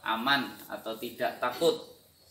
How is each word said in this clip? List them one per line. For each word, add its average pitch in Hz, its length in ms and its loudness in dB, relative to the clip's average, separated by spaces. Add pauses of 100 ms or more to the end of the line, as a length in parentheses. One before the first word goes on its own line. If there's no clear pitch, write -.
aman 117 480 2 (160)
atau 110 240 -6
tidak 120 480 -2
takut. 131 400 4 (480)